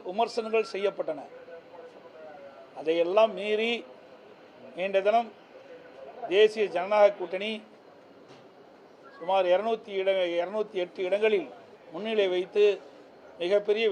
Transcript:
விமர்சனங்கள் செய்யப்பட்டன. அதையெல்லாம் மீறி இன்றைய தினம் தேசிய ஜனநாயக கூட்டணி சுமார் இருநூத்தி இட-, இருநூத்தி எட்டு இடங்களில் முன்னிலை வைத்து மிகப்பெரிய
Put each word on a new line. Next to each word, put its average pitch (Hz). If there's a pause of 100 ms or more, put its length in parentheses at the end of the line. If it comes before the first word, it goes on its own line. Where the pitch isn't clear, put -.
விமர்சனங்கள் 220
செய்யப்பட்டன. 180 (1600)
அதையெல்லாம் 170
மீறி 214 (1120)
இன்றைய 196
தினம் 226 (1000)
தேசிய 214 (120)
ஜனநாயக 202
கூட்டணி 185 (1700)
சுமார் 180
இருநூத்தி 220 (100)
இட-, 190 (160)
இருநூத்தி 208
எட்டு 180
இடங்களில் 202 (440)
முன்னிலை 208
வைத்து 190 (800)
மிகப்பெரிய 208